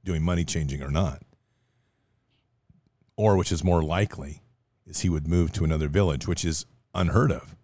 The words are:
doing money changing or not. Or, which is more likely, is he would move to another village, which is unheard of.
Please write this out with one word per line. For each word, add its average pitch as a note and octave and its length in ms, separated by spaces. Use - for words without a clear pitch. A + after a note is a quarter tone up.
doing E2 220
money F2 200
changing C#2+ 380
or C2+ 80
not. D2 320
Or, G#2 220
which F2 160
is D#2 100
more F2 220
likely, D#2 580
is - 180
he F#2 60
would D#2 200
move E2+ 240
to E2+ 120
another D#2 220
village, D#2 400
which F2 180
is E2 220
unheard E2+ 380
of. - 220